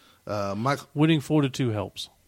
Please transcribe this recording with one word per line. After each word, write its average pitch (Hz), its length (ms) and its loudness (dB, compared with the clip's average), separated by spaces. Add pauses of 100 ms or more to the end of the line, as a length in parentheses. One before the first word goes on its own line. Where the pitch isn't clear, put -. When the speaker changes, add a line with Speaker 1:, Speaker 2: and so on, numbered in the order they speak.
(280)
Speaker 1:
Uh, 98 300 -4
Michael 131 360 -2
Speaker 2:
Winning 156 280 4
four 151 200 2
to 135 80 2
two 127 200 -2
helps. 104 400 -6 (180)